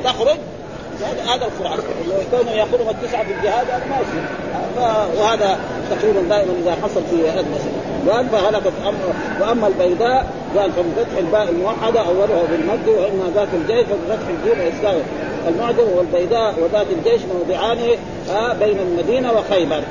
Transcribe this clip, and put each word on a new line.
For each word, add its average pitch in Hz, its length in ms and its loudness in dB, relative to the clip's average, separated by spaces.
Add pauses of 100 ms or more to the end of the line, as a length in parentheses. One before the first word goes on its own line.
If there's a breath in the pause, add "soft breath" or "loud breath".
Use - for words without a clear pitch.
تخرج 254 340 2 (600)
هذا، 240 340 -4
هذا 247 120 -2
القرآن. 180 340 -4 (520)
كونه 240 200 2
يقولون 220 380 0
التسعة 220 340 -4
في 190 160 -4
الجهاد 214 300 0
هذا 247 200 -2
ما 277 60 -2
يصير. 190 280 -2 (520)
ف-، 214 440 0
وهذا 214 380 2 (320)
تقريبا 196 400 2
دائما 202 240 2 (100)
إذا 170 200 2
حصل 202 260 0
في 160 200 2
هذا 175 100 0
المسألة. 147 400 -4 (300)
قال: 240 200 2
"فهلكت 202 440 2 (140)
أم-، - 540 -2
وأما 220 260 2
البيداء"، 196 580 2 (320)
قال: 196 140 2
"فبفتح 175 460 0
الباء 190 320 2
الموحدة 220 500 0
أولها 185 520 2
بالمد، 170 360 0
وإما 190 480 2
ذات 202 180 2
الجيش 208 320 2
فبفتح 196 440 -2
الجيم 185 360 0
وإسكان 180 360 0 (460)
المعجم، 226 500 2
والبيداء 180 640 2
وذات 196 260 2 (100)
الجيش 233 240 2 (140)
موضعان، 180 420 0 (540)
آه، 226 220 0
بين 208 260 2
المدينة 196 520 0
وخيبر". 175 600 2